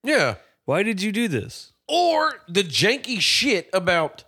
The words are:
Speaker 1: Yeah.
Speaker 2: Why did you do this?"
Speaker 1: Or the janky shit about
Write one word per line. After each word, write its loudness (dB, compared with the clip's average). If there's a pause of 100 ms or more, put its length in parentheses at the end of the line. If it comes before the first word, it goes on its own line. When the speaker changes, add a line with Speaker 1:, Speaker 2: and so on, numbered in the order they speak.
Speaker 1:
Yeah. 2 (280)
Speaker 2:
Why 0
did -2
you -2
do -2
this?" -6 (160)
Speaker 1:
Or 0
the 0
janky 0
shit 0
about 0